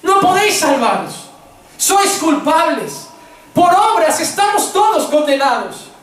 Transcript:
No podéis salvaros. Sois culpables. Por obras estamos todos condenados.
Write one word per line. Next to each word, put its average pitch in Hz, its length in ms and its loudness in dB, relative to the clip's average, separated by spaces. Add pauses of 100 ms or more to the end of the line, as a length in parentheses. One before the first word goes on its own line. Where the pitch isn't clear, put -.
No 392 160 2
podéis 381 400 2
salvaros. 254 720 -2 (440)
Sois 392 360 0
culpables. 311 960 -2 (460)
Por 349 200 4
obras 370 460 2
estamos 403 520 -2
todos 415 380 0
condenados. 277 800 0 (160)